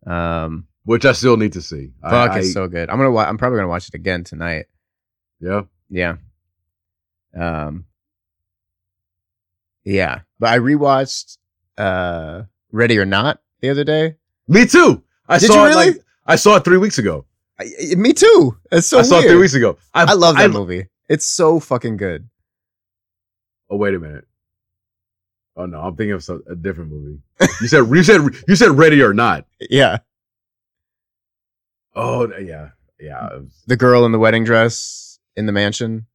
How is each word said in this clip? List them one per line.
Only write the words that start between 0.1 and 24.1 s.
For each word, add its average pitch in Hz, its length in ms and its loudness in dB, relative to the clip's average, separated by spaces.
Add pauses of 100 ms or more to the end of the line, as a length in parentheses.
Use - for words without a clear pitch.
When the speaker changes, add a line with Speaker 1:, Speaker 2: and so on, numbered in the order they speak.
Speaker 2:
Which 113 200 -2
I 135 80 4
still 120 240 0
need 107 160 -2
to 90 80 -12
see. 69 300 -16 (120)
I, 73 60 -10
Speaker 1:
fuck, 120 220 0
Speaker 2:
I 95 80 -4
Speaker 1:
it's 95 140 -4
so 92 140 -6
good. 85 220 -10
I'm 113 80 -6
gonna 135 140 0
wa-, 110 140 0
I'm 101 120 -6
probably 123 200 -4
gonna 95 120 -4
watch 87 180 -8
it - 80 -20
again 87 280 -8
tonight. 82 420 -10 (760)
Speaker 2:
Yeah. 92 220 -6 (280)
Speaker 1:
Yeah. 87 280 -6 (1200)
Um, 80 460 -10 (2000)
yeah, 90 380 -6 (180)
but 113 100 0
I 120 100 2
rewatched, 139 760 -2 (400)
uh, 90 680 -6 (280)
Ready 113 260 0
or 98 80 0
Not 101 360 -2 (200)
the 131 80 -4
other 139 140 -2
day. 156 320 -4 (320)
Speaker 2:
Me 214 180 4
too! 330 380 2 (240)
I 170 120 0
Speaker 1:
Did 196 80 4
Speaker 2:
saw 214 60 6
Speaker 1:
you 208 80 6
Speaker 2:
it, 202 80 6
Speaker 1:
really? 196 220 4
Speaker 2:
like, - 100 -6 (240)
I 165 100 2
saw 208 220 4
it - 80 0
three 180 120 4
weeks 202 200 -2
ago. 87 280 -6 (340)
Speaker 1:
I, 98 60 -14 (260)
I, 180 40 0
me 220 180 2
too. 370 440 4 (140)
It's 170 160 2
so - 120 4
Speaker 2:
I 233 40 4
saw 190 160 4
it - 20 4
three 156 100 4
Speaker 1:
weird. 175 100 8
Speaker 2:
weeks 175 120 2
ago. 117 240 0 (160)
I, 170 100 2
Speaker 1:
I 180 100 4
love 170 240 4
that 202 80 6
Speaker 2:
I - 20 4
Speaker 1:
movie. 95 400 -4 (200)
It's 156 180 -4
so 165 340 0
fucking 117 380 -6
good. 95 320 -10 (1400)
Speaker 2:
Oh, 101 80 -8
wait 101 160 -2
a 92 60 -6
minute. 76 260 -16 (1300)